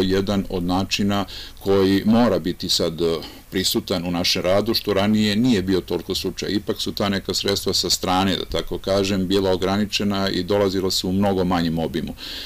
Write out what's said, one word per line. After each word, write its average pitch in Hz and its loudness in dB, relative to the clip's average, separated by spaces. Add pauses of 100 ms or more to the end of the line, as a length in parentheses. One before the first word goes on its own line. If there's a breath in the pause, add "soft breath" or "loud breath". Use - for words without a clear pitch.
jedan 98 2
od 92 -2
načina 98 0 (340 loud breath)
koji 98 4
mora 110 4
biti 85 -4
sad, 82 0
a, 82 2 (340 loud breath)
prisutan 95 -2
u 90 -4
našem 87 -2
radu, 104 2
što - -2
ranije 104 2
nije 117 2
bio 92 2
toliko 87 -4
slučaj. - -6
Ipak 101 -4
su - -4
ta 101 0
neka 98 -2
sredstva 98 -2
sa 90 -2
strane, 90 0
da - -4
tako 85 -4
kažem, 98 0
bila 95 2
ograničena 98 0
i 92 -2
dolazila 95 2
su - -2
u 92 0
mnogo 98 2
manjem 85 0
obimu. - -4 (320 loud breath)